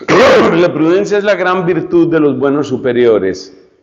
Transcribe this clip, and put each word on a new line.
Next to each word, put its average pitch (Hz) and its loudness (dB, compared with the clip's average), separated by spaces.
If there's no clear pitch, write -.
<clears throat> 208 2
la 170 0
prudencia 175 0
es 202 -2
la 202 0
gran 180 -2
virtud 170 0
de 165 2
los 143 0
buenos 139 -2
superiores. 113 -2